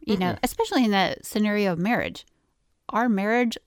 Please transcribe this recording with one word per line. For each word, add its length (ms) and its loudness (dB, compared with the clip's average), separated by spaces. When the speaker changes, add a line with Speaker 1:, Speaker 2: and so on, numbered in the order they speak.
Speaker 1:
you 120 2
know, 160 0
Speaker 2:
Mm-mm. 100 -10
Speaker 1:
especially 420 0
in 60 2
the 320 2
scenario 500 0
of 60 -4
marriage. 460 -2
Our 200 0
marriage 580 0